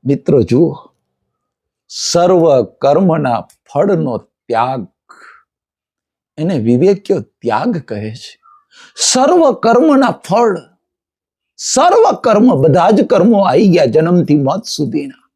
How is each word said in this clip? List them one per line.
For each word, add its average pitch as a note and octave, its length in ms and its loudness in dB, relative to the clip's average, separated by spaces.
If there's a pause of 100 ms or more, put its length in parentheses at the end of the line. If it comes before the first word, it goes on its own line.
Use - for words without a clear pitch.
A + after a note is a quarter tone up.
મિત્રો C#3 360 0
જુઓ, C#3 340 0 (1120)
સર્વ E3+ 720 0
કર્મના C#3+ 880 -2 (260)
ફળનો D3+ 440 -2
ત્યાગ, A#2 720 -6 (1500)
એને D#3+ 220 -4
વિવેકીઓ E3+ 600 0
ત્યાગ - 580 -6
કહે A2 380 -10
છે. - 260 -20 (540)
સર્વ D4+ 560 2
કર્મના C4 600 2
ફળ, G#3 460 -2 (1000)
સર્વ F4+ 540 2
કર્મ, F#3 500 2
બધા E3 280 2
જ B3 180 2
કર્મો G3+ 360 2
આવી F3+ 240 2
ગયા E3 180 2
જન્મથી D#3+ 500 0
મોત D3+ 280 -2
સુધીના. - 720 -10